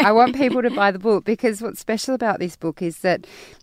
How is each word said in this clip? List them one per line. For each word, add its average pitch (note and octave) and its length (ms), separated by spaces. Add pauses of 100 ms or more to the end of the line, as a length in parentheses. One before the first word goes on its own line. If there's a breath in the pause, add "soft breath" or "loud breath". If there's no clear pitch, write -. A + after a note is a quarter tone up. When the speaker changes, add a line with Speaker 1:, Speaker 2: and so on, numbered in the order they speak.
Speaker 1:
I G3+ 80
want B3 240
Speaker 2:
<laughs> C#4 60
Speaker 1:
people B3+ 200
to A#3+ 80
buy G3+ 220
the F#3 60
book, G3+ 260
because G#3+ 380
what's - 180
special A3+ 340
about A3+ 260
this F3+ 160
book D#3+ 260
is E3+ 160
that, - 280 (360 loud breath)